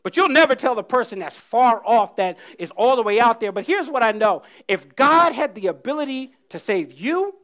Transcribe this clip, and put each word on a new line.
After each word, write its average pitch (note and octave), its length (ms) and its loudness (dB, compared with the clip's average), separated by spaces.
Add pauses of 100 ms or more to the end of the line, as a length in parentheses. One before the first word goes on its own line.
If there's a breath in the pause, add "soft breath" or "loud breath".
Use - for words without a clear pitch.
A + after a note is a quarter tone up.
But - 140 -10
you'll F#4+ 140 2
never C#4+ 240 4
tell B3+ 220 -2
the G#3 80 -6
person A#3+ 340 -2
that's D#3+ 180 -12
far A#3 480 0
off, G#3+ 340 0
that F#3 200 -4 (220 loud breath)
is E3+ 180 -10
all B3 180 4
the A#3+ 60 -2
way G#3 180 0
out A3+ 200 2
there. G3+ 120 -4
But G3 140 -6
here's F4 240 -2
what C4 140 0
I A3 80 2
know. G#3 320 0 (240 soft breath)
If - 280 -6
God D#4+ 380 4
had C#4+ 220 -4
the G3+ 100 -10
ability C4 720 -6 (140)
to E3+ 100 -14
save E3 340 -4
you E4+ 400 -4 (100)